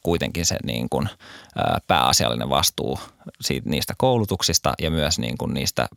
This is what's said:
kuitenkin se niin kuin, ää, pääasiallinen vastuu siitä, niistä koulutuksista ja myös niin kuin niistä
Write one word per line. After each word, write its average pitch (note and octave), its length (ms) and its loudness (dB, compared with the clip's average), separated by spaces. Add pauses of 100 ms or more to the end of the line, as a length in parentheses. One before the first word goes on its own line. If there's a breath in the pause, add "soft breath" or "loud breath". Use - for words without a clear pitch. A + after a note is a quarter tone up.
kuitenkin E2 420 0
se - 180 0
niin A#1+ 260 -4
kuin, C#2 200 0 (460 loud breath)
ää, D#2+ 320 0
pääasiallinen A#1+ 640 2
vastuu - 500 0 (420 loud breath)
siitä, - 280 -2
niistä C#2+ 280 -2
koulutuksista G#2 840 2
ja D#2+ 100 0
myös D2+ 280 2
niin A#1+ 180 -2
kuin - 160 -4
niistä B1+ 440 -2